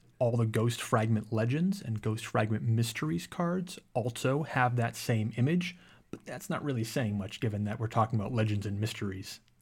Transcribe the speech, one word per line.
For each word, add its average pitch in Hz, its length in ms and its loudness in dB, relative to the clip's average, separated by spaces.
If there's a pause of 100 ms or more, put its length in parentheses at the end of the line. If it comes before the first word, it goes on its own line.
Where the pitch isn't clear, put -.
(180)
all 120 180 2
the 117 100 4
Ghost 113 340 2
Fragment 110 520 2
Legends 143 500 2
and 110 180 -4
Ghost 110 260 -2
Fragment 110 380 0
Mysteries 120 640 0
cards 175 520 -4 (160)
also 131 500 0
have 123 320 2
that 117 200 0
same 110 400 0
image, 165 400 2 (340)
but - 140 -14
that's - 240 -10
not 156 160 -4
really 127 200 0
saying 110 340 0
much 95 220 -8
given 104 240 0
that 107 160 -2
we're 113 80 0
talking 113 320 2
about 107 120 -4
Legends 107 340 2
and 101 140 -2
Mysteries. 104 600 -6 (220)